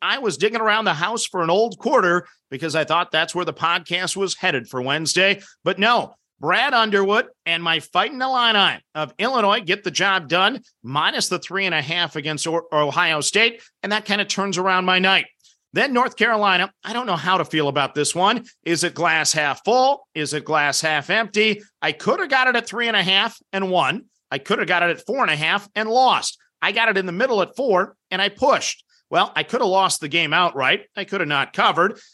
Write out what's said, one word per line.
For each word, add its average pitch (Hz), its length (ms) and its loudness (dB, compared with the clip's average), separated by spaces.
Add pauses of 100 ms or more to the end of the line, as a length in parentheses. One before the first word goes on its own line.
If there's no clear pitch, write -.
I 208 160 -2
was 208 180 -4
digging 220 240 -2
around 214 260 0
the 170 80 2
house 196 300 -2
for 180 200 -4
an 165 60 0
old 208 280 2
quarter 190 480 2 (240)
because 143 240 -6
I 160 80 2
thought 165 300 0
that's 165 200 0
where 175 120 -4
the 156 100 -6
podcast 175 600 -2
was 190 180 -2
headed 143 340 -2
for 127 140 -6
Wednesday. 165 580 0 (220)
But 185 160 -2
no, 214 380 2 (240)
Brad 214 340 0
Underwood 214 540 2 (180)
and 170 160 -2
my 165 160 0
Fighting 247 420 -2
Illini 226 600 2 (160)
of 151 240 -6
Illinois 220 400 2
get 196 240 -4
the 175 80 -6
job 185 360 0
done, 190 340 2 (200)
minus 160 460 -2
the 180 100 -2
three 190 260 -6
and 175 100 -2
a 156 60 0
half 160 360 -4
against 156 320 -4
O-, 165 240 -2
Ohio 156 480 2
State, 226 420 0 (220)
and 196 80 -2
that 214 120 -2
kind 208 160 0
of 196 60 -2
turns 196 320 -4
around 185 260 0
my 185 140 2
night. 185 280 2 (460)
Then 254 200 0
North 240 220 0
Carolina, 208 580 2 (120)
I 202 80 -8
don't 240 140 -6
know 185 100 -2
how 180 220 0
to 160 60 0
feel 156 220 -2
about 139 300 -2
this 147 180 0
one. 202 300 2 (180)
Is 165 220 -2
it 160 100 -4
glass 160 380 0
half 147 320 -2
full? 254 500 2
Is 147 180 -4
it 147 120 -6
glass 147 360 0
half 156 300 -2
empty? 208 520 0 (200)
I 156 80 -2
could 220 300 -2
have 349 80 -4
got 262 180 2
it 247 80 2
at 240 140 -2
three 233 180 -4
and 226 100 0
a 190 60 2
half 196 340 2 (160)
and 190 200 -2
won. 165 320 0 (260)
I 139 80 -4
could 208 220 -2
have 160 80 -4
got 175 160 2
it 170 60 2
at 160 140 -6
four 254 180 -2
and 175 100 2
a 147 40 0
half 175 380 -2
and 214 140 -2
lost. 226 500 2 (240)
I 180 80 0
got 226 200 2
it 196 60 0
in 190 100 0
the 175 60 -6
middle 220 300 0
at - 140 -6
four, 196 400 0 (160)
and 185 100 -2
I 202 60 0
pushed. 202 560 0 (260)
Well, 185 240 2
I 156 80 0
could 233 200 -2
have 208 60 2
lost 190 320 2
the 156 60 -8
game 151 260 -2
outright. 160 600 0
I 202 80 -8
could 190 180 -6
have 151 80 -2
not 139 240 -2
covered. 196 460 2 (160)